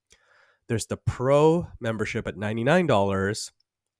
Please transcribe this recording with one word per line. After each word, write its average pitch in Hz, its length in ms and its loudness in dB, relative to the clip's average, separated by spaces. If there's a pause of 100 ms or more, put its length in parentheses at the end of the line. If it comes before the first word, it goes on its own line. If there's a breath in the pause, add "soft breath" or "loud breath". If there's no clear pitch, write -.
(680 soft breath)
There's 113 200 -4
the 101 100 -6
pro 151 720 2 (100)
membership 113 480 -4
at - 80 -8
ninety-nine 117 500 0
dollars. 98 680 0 (460)